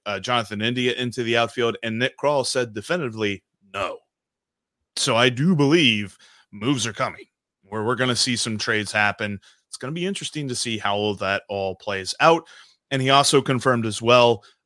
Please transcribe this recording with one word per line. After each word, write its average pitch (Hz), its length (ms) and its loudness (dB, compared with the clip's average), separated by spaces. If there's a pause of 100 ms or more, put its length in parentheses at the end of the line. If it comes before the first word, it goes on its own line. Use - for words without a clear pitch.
uh, 101 140 -4
Jonathan 107 420 -2
India 123 300 0
into 123 320 -4
the 117 120 0
outfield. 117 460 0
And 113 160 -4
Nick - 180 -2
Krall 139 300 0
said 120 280 -4
definitively, 110 680 -4 (300)
"No." 95 260 -6 (960)
So 123 220 0
I 127 140 6
do 147 260 2
believe 135 600 2 (360)
moves 117 340 -2
are 110 60 -6
coming, 104 320 -6 (400)
where 104 180 -6
we're 117 140 -2
gonna 123 180 0
see 120 220 0
some 110 200 -4
trades 107 360 -2
happen. 104 480 0 (260)
It's - 120 -14
gonna 135 140 -8
be 175 140 -4
interesting 156 400 -6
to 123 80 -4
see 113 240 -4
how 104 360 0
that 98 340 -2
all 95 260 -4
plays 95 460 -6
out. 165 260 4 (440)
And 135 120 -2
he 131 80 2
also 139 320 6
confirmed 123 440 2
as 107 140 -6
well, 120 440 6 (220)